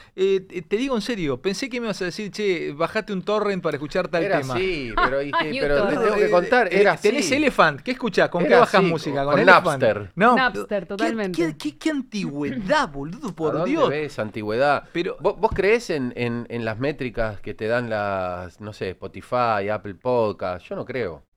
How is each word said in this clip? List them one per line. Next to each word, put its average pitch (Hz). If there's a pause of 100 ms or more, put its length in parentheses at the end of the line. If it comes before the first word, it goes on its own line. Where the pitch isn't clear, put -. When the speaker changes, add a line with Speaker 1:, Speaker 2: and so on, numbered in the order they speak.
(160)
Speaker 1:
Eh, 190
te, 185
te 202
digo 262
en 214
serio, 170
pensé 196
que 240
me 233
ibas 196
a 185
decir, 190
"Che, 165
bajate 165
un 185
torrent 202
para 151
escuchar 151
tal 170
Speaker 2:
Era 190
Speaker 1:
tema". 131
Speaker 2:
así, 156
pero, 139
y 143
Speaker 1:
<laughs> 339
Speaker 2:
que, 156
Speaker 3:
YouTube. 262
Speaker 2:
pero 143
te 196
tengo 208
que 208
Speaker 1:
Eh, 208
Speaker 2:
contar, 214
Speaker 1:
eh, 180
Speaker 2:
era 196
Speaker 1:
¿tenés 220
Speaker 2:
así. 254
Speaker 1:
Elephant? 185
¿Qué 247
escuchás? 202
¿Con 175
qué 294
Speaker 2:
Era 247
Speaker 1:
bajás 220
Speaker 2:
así, 190
Speaker 1:
música? 156
Speaker 2:
con, 139
Speaker 1:
¿Con 143
Speaker 2:
con -
Speaker 1:
Elephant? 180 (180)
Speaker 2:
Napster. 104
Speaker 1:
No, 233
Speaker 3:
Napster, 202
Speaker 1:
¿qué, -
Speaker 3:
totalmente. 220
Speaker 1:
qué, -
qué, 302
qué -
antigüedad, 190
boludo? 165
Por 156
Speaker 2:
¿A 143
dónde 196
Speaker 1:
Dios. 294
Speaker 2:
ves 147
antigüedad? 110
Speaker 1:
Pero 175
Speaker 2:
¿Vos, 139
vos 202
creés 214
en, 131
en, 120
en 117
las 110
métricas 123
que 110
te 110
dan 120
las, 95
no 104
sé, 101
Spotify, 104
Apple 104
Podcast? 104
Yo 196
no 135
creo. 104 (140)